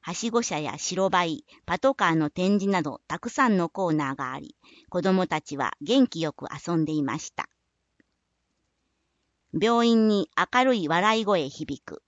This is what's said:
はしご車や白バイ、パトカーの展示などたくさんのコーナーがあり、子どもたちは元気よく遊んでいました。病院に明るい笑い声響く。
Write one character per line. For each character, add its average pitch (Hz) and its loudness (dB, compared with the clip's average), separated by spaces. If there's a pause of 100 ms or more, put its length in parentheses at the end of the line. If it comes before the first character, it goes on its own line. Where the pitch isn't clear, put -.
は - -10
し 226 -4
ご 233 2
車 175 -4
や 147 -6
白 185 -2
バ 180 2
イ、 160 -6 (200)
パ 175 -4
ト - 2
カ 185 2
ー 160 4
の 156 2
展 190 2
示 196 -2
な 190 2
ど 143 -6
た - -4
く 240 -10
さ 269 2
ん 208 4
の 170 0
コ 190 -4
ー 160 2
ナ 139 -2
ー - -8
が 131 -8
あ 139 -10
り、 - -18 (340)
子 180 -4
ど 190 2
も 185 2
た 156 -2
ち - -12
は 131 -4
元 226 4
気 165 -6
よ 156 -4
く - -14 (220)
遊 170 0
ん 160 2
で 156 -4
い 151 0
ま 135 -2
し - -16
た。 - -8 (2000)
病 233 2
院 226 6
に 202 2
明 240 0
る 262 4
い 180 -2
笑 202 2
い 214 -4
声 180 2
響 143 -10
く。 - -16